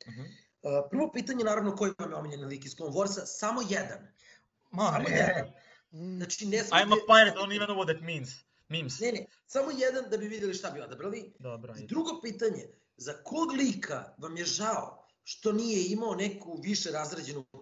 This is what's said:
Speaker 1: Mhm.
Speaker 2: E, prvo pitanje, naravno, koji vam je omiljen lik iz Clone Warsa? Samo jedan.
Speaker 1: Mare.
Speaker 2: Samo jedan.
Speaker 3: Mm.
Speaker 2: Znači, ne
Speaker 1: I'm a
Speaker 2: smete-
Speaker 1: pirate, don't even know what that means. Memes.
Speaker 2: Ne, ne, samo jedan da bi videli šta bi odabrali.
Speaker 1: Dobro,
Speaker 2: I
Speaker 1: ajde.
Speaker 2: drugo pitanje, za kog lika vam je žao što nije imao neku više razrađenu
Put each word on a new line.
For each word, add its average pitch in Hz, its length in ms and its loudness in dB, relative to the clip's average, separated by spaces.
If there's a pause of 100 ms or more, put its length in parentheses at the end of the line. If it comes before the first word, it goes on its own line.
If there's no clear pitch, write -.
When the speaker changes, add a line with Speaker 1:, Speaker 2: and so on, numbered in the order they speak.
Speaker 1:
Mhm. 117 120 -14
Speaker 2:
E, - 680 -4
prvo 302 220 2
pitanje, 247 320 -2
naravno, 208 320 2
koji 196 220 2
vam 165 120 -6
je 156 60 -6
omiljen 147 280 -8
lik 139 200 -8
iz 139 100 -12
Clone 156 200 -6
Warsa? 196 320 0
Samo 240 360 -2
jedan. 180 440 -4 (680)
Speaker 1:
Mare. 180 240 2
Speaker 2:
Samo - 140 2
jedan. 175 360 4 (460)
Speaker 3:
Mm. 180 240 -8
Speaker 2:
Znači, 180 300 -6
ne 202 120 0
Speaker 1:
I'm 226 40 2
a 190 240 6
Speaker 2:
smete- 214 200 4
Speaker 1:
pirate, 220 320 12
don't 196 140 0
even 208 160 0
know 202 100 0
what 185 100 2
that 160 140 -2
means. 160 280 -6 (380)
Memes. 151 320 -6
Speaker 2:
Ne, 233 120 0
ne, 196 140 -6 (200)
samo 277 240 0
jedan 254 400 0
da 214 60 2
bi 208 120 -4
videli 208 260 -2
šta 185 160 -6
bi 143 100 -8
odabrali. 160 580 -10
Speaker 1:
Dobro, 117 340 -10
Speaker 2:
I 110 40 -14
Speaker 1:
ajde. - 100 -14
Speaker 2:
drugo 320 340 -2
pitanje, 220 440 -2 (320)
za 127 180 -8
kog 311 380 -2
lika 214 640 -2
vam 160 200 -10
je 175 80 -6
žao 208 580 -2 (220)
što - 280 -2
nije 214 340 2
imao 208 280 0
neku 175 480 -4
više 196 280 -2
razrađenu 147 540 -6 (180)